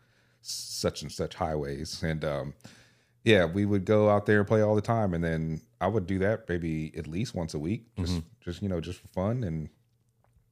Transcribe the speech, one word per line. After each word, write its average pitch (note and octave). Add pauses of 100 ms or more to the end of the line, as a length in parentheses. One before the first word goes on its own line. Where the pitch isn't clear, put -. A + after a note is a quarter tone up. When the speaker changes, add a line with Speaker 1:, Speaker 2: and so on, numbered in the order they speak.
(460)
Speaker 1:
such -
and D2
such -
highways. D2+
And, D#2+
um, C#2+ (720)
yeah, G2+
we G2
would G2+
go G#2+
out G#2
there G#2+
and G2+
play A2
all G#2+
the G#2
time, A2
and E2+
then D#2+ (180)
I F2+
would G2+
do F#2+
that G#2
maybe E2
at D2
least E2+
once E2
a D#2
week, E2+ (120)
just, F2
Speaker 2:
Mm-hmm. E2+ (220)
Speaker 1:
just, F2
you G2+
know, F2
just E2+
for -
fun. A2
And D#2+ (840)